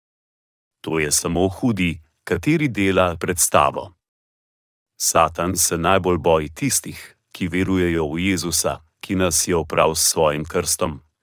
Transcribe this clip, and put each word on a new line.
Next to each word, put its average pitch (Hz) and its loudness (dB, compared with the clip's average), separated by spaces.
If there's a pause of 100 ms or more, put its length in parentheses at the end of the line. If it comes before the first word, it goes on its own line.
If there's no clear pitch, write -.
(800)
To 78 -4
je 76 0
samo 85 0
hudi, 95 -2 (240)
kateri 151 0
dela 92 0
predstavo. 71 0 (1000)
Satan 82 0
se 90 0
najbolj 90 2
boji 80 2
tistih, - -6 (160)
ki 92 -4
verujejo 87 0
v 82 -4
Jezusa, 85 -2 (200)
ki - -4
nas 92 0
je 87 0
opral 80 2
s - 0
svojim 76 2
krstom, 80 -4 (220)